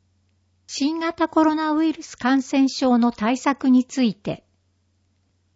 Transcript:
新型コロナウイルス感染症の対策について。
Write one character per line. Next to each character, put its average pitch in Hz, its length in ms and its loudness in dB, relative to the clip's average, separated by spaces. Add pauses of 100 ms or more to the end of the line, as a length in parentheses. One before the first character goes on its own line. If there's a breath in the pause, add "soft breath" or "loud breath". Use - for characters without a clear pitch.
(680)
新 311 320 -4
型 330 300 -4
コ 320 160 2
ロ 311 100 2
ナ 311 180 -2
ウ 311 120 0
イ 320 80 0
ル 320 100 -10
ス - 140 -20
感 262 240 0
染 269 280 0
症 254 280 0
の 233 160 2
対 226 240 -2
策 277 320 -2
に 254 160 6
つ - 180 -4
い 220 120 0
て。 - 300 -10 (1120)